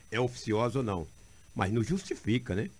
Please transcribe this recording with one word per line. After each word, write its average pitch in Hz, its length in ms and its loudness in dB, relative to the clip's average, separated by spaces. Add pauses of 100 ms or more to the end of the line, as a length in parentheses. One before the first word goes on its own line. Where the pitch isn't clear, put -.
(120)
é 110 80 0
oficiosa 123 600 0
ou 131 40 0
não, 92 240 -2 (480)
mas 98 160 2
não 117 100 4
justifica, 123 720 0
né? 110 160 -2 (100)